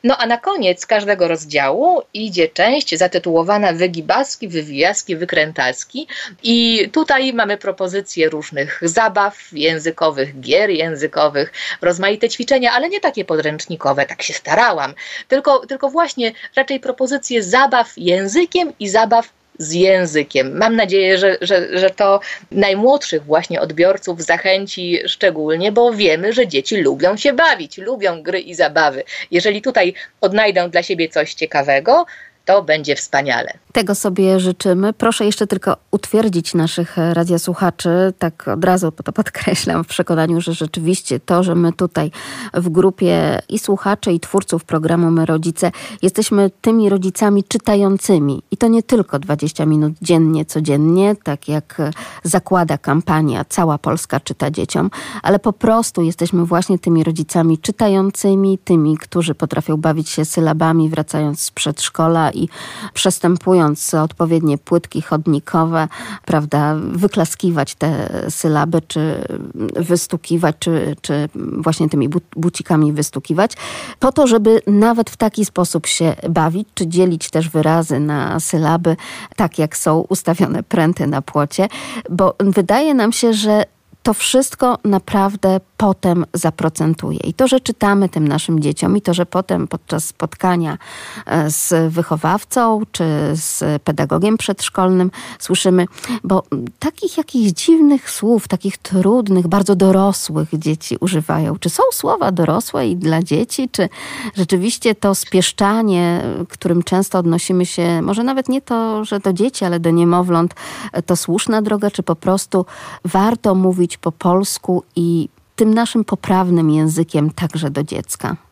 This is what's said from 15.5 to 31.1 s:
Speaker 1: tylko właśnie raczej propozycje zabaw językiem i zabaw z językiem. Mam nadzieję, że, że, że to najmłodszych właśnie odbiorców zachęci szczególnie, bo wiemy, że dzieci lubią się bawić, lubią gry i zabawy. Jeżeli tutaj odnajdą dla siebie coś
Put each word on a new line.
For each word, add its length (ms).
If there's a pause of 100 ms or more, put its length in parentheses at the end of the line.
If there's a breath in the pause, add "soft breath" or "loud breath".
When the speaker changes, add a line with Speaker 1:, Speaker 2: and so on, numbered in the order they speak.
Speaker 1:
tylko 240
właśnie 420 (240 loud breath)
raczej 240
propozycje 640
zabaw 540
językiem 840
i 100
zabaw 400 (300)
z 140
językiem. 840
Mam 180
nadzieję, 420
że, 240
że, 380
że 100
to 300 (320 loud breath)
najmłodszych 720
właśnie 380
odbiorców 640
zachęci 840
szczególnie, 680
bo 220
wiemy, 400
że 140
dzieci 300
lubią 400
się 160
bawić, 440
lubią 460
gry 160
i 160
zabawy. 480 (280 loud breath)
Jeżeli 300
tutaj 320 (280 loud breath)
odnajdą 480
dla 140
siebie 260
coś 240